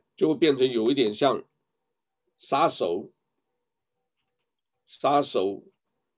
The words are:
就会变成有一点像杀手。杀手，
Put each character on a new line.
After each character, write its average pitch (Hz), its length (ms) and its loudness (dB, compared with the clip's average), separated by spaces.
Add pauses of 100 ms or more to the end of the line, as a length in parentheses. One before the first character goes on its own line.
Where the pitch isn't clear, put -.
(160)
就 175 120 0
会 156 80 2
变 151 200 2
成 131 140 2
有 117 220 0
一 - 20 2
点 113 200 0
像 117 300 -2 (960)
杀 147 300 0
手。 98 440 -4 (1700)
杀 143 360 0
手， 98 420 -2 (540)